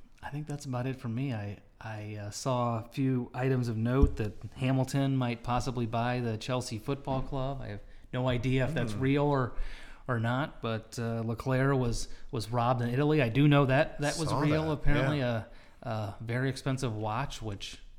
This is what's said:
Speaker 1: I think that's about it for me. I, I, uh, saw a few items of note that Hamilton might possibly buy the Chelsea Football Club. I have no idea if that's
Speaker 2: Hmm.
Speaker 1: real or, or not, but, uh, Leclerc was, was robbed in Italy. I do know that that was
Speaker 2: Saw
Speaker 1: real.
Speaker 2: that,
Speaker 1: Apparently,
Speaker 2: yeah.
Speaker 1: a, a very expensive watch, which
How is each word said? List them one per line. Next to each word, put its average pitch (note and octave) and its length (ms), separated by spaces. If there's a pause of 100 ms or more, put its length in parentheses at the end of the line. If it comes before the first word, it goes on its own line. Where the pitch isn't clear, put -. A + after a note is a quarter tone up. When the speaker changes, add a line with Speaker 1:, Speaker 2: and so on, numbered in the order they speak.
(220)
Speaker 1:
I - 80
think D3 160
that's C#3+ 200
about B2+ 200
it C3 140
for A#2+ 80
me. B2+ 240
I, G#2 260 (220)
I, G#2+ 460
uh, G2+ 40
saw A#2+ 500
a A2 80
few C3 460
items C3 340
of A2+ 80
note B2 400
that G#2+ 160 (240)
Hamilton C3+ 600
might A#2+ 260
possibly B2 440
buy A#2+ 340
the A#2 160
Chelsea A#2+ 420
Football C3+ 440
Club. C3 400
I A2+ 60
have G#2 120 (320)
no B2+ 160
idea B2+ 360
if C#3+ 100
that's A#2+ 180
Speaker 2:
Hmm. G#2 80
Speaker 1:
real C#3 240
or, C3+ 280 (560)
or B2 120
not, B2 420
but, A2+ 360
uh, A#2 260
Leclerc C3 540
was, A#2+ 300 (220)
was G#2+ 200
robbed A#2+ 320
in A#2+ 80
Italy. D3 320
I A#2+ 60
do C#3 200
know C#3+ 180
that C3+ 340
that C#3+ 180
was D#3+ 100
Speaker 2:
Saw A2 120
Speaker 1:
real. D3+ 260
Speaker 2:
that, D#3 60
Speaker 1:
Apparently, C#3+ 460
Speaker 2:
yeah. A#2+ 260 (380)
Speaker 1:
a, B2+ 60
a A2 320
very A#2+ 280
expensive C3 480
watch, A2 460
which - 360 (200)